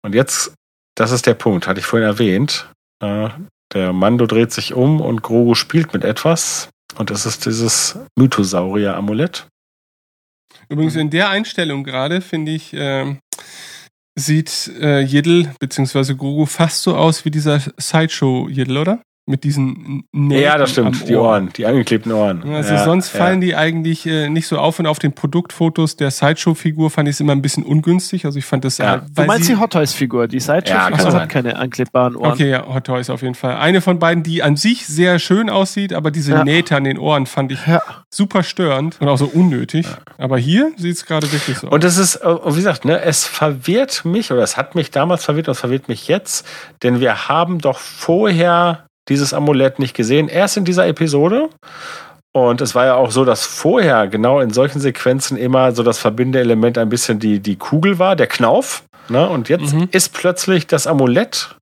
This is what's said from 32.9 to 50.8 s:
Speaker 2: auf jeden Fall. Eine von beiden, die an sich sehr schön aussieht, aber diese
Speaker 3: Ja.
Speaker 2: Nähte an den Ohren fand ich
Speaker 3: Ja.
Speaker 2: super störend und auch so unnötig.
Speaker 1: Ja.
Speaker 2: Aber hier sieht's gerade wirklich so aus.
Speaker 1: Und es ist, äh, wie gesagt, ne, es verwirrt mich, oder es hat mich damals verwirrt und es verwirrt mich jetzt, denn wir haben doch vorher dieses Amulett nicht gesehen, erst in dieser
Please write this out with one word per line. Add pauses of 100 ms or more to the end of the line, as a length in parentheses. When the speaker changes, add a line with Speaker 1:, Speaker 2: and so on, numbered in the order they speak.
Speaker 2:
auf
jeden
Fall.
Eine
von
beiden,
die
an
sich
sehr
schön
aussieht,
aber
diese
Speaker 3:
Ja.
Speaker 2:
Nähte
an
den
Ohren
fand
ich
Speaker 3:
Ja. (320)
Speaker 2:
super
störend
und
auch
so
unnötig.
Speaker 1:
Ja. (200)
Speaker 2:
Aber
hier
sieht's
gerade
wirklich
so
aus.
Speaker 1:
Und
es
ist,
äh, (180)
wie
gesagt,
ne,
es
verwirrt
mich,
oder
es
hat
mich
damals
verwirrt
und
es
verwirrt
mich
jetzt, (380)
denn
wir
haben
doch
vorher (240)
dieses
Amulett
nicht
gesehen,
erst
in
dieser